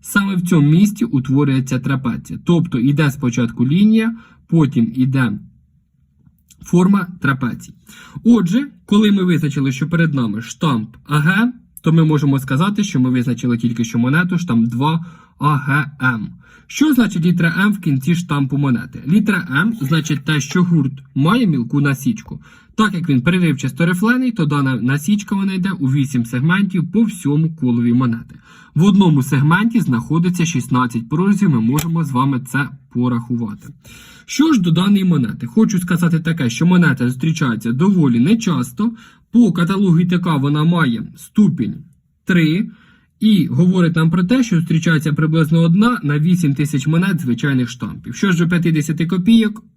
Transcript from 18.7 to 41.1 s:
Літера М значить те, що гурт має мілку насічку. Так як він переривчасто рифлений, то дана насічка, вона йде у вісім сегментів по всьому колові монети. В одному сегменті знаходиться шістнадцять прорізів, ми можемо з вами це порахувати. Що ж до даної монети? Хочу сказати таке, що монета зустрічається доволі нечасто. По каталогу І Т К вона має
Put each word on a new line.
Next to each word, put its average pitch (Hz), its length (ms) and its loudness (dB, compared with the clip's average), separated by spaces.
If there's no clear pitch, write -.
Літера 190 440 0
М 208 300 0
значить 147 440 -2
те, 151 140 0
що 180 240 0
гурт 160 300 0
має 196 320 2
мілку 139 340 0
насічку. 135 600 -4
Так - 180 0
як 165 160 -4
він 131 120 2
переривчасто 165 640 0
рифлений, 233 460 0
то 165 140 -2
дана 139 300 0
насічка, 147 600 -2
вона 196 180 -2
йде 190 160 -2
у 131 120 -2
вісім 127 340 -2
сегментів 170 680 -2
по 226 120 2
всьому 160 520 -2
колові 120 380 0
монети. 120 420 -2
В 151 80 2
одному 180 400 4
сегменті 175 560 2
знаходиться 165 680 0
шістнадцять 123 640 -2
прорізів, 196 400 0
ми 127 100 2
можемо 160 440 -2
з 135 80 -6
вами 131 360 0
це 143 220 -4
порахувати. 117 760 -4
Що 311 280 0
ж 214 80 2
до 175 100 0
даної 190 320 2
монети? 135 440 0
Хочу 202 320 2
сказати 165 400 0
таке, 160 300 -2
що 160 160 -2
монета 156 440 4
зустрічається 127 600 -2
доволі 147 480 2
нечасто. 190 720 0
По 220 200 4
каталогу 180 480 2
І 180 60 2
Т 175 140 0
К 170 180 0
вона 147 260 0
має 156 400 0